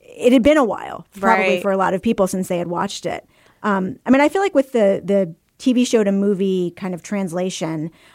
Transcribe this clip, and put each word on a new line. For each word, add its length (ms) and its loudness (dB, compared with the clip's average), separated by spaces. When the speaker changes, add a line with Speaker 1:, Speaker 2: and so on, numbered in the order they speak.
Speaker 1:
it 320 2
had 80 6
been 160 6
a 60 4
while, 420 -6
probably 360 2
Speaker 2:
Right. 80 -2
Speaker 1:
for 100 0
a 60 0
lot 160 0
of 80 -4
people 240 2
since 220 -4
they 100 -2
had 100 -4
watched 380 -6
it. 200 -6
Um, 420 -2
I 60 0
mean, 100 6
I 80 4
feel 140 -2
like 120 -2
with 180 0
the, 300 2
the 320 0
T 160 0
V 140 2
show 180 2
to 80 0
movie 640 0
kind 160 -8
of 100 -10
translation, 880 -6